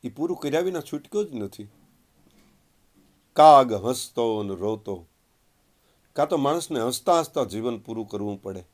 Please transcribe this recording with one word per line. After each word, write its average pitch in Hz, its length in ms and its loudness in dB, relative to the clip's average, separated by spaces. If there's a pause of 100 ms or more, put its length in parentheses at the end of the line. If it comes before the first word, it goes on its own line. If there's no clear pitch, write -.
એ 123 60 -10
પૂરું 165 260 -8
કર્યા 147 240 -4
વિના 180 200 -6
છૂટક્યો 202 440 -8
જ 160 100 -14
નથી. 104 340 -12 (1700)
કાગ 139 360 10
હસતો 113 680 -4
અને 98 140 -6
રોતો, 98 520 -8 (1040)
કાં 147 160 0
તો 165 80 -2
માણસને 147 440 -2
હસતા 127 400 0
હસતા 151 240 -4
જીવન 113 340 -6
પૂરું 110 300 -10
કરવું 101 340 -8
પડે 95 320 -12